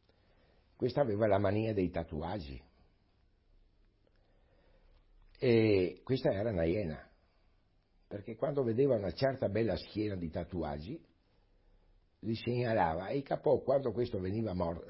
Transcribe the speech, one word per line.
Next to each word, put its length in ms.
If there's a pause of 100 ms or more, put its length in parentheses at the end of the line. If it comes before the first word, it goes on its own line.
(760)
Questa 260
aveva 240
la 140
mania 340
dei 160
tatuaggi. 760 (2750)
E 640
questa 280
era 200
una 140
iena, 440 (960)
perché 280
quando 260
vedeva 340
una 180
certa 360
bella 260
schiena 400
di 140
tatuaggi, 760 (1160)
li 160
segnalava, 720
e 100
il 60
capo, 380
quando 300
questo 280
veniva 340
mor-, 360